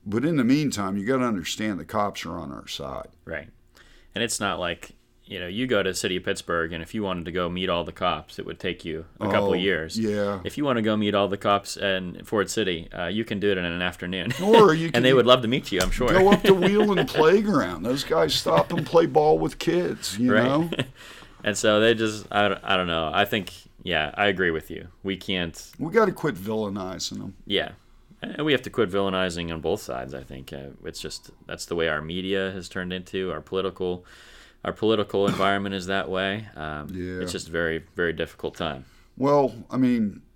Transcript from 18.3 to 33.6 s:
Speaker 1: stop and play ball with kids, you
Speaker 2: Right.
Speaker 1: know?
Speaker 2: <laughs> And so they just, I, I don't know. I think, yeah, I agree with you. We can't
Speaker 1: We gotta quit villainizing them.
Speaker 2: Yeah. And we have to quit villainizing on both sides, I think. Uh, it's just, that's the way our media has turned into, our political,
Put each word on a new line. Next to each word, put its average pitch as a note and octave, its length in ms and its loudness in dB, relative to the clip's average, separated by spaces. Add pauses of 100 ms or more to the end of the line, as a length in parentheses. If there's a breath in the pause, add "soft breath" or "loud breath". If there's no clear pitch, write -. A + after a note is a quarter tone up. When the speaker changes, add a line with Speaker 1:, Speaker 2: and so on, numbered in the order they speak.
Speaker 1:
stop E3 380 2
and E3+ 120 -2
play E3 220 4
ball D3+ 320 4
with D#3 200 -4
kids, E3+ 600 -2
you B2 160 4
Speaker 2:
Right. A2 100 6
Speaker 1:
know? D3+ 300 2
Speaker 2:
<laughs> - 40 -4 (680 loud breath)
And G#2 120 0
so G#2+ 200 4
they A2+ 140 6
just, G#2+ 400 0
I, G2+ 300 2
I G#2 120 2
don't F2+ 120 2
know. E2 260 0
I G2+ 140 4
think, G2+ 260 -4 (300)
yeah, D#2 320 -2
I G2+ 140 2
agree F#2 220 2
with D#2+ 200 -6
you. E2+ 180 -12 (140)
We F#2+ 160 -4
can't F2+ 600 -6
Speaker 1:
We E3 140 -6
gotta G#3+ 200 4
quit C#3 240 -4
villainizing G2 840 -6
them. G2+ 160 -12 (100)
Speaker 2:
Yeah. F#2 280 0 (500)
And - 240 -6
we D3+ 60 4
have B2 100 2
to - 80 -10
quit A2 200 2
villainizing F#2 600 0
on D#2+ 80 -6
both E2 220 -2
sides, C2 320 -8
I C2 80 -10
think. C2+ 320 -14
Uh, C#2 140 -12 (180)
it's D#2 140 -12
just, - 320 -12 (140)
that's - 200 -10
the - 80 -4
way E2 140 2
our D2+ 120 0
media F#2 520 -4
has F2+ 180 -12
turned F2+ 240 -6
into, F#2 360 -6
our D#2 120 -8
political, F#2 640 -4 (580 loud breath)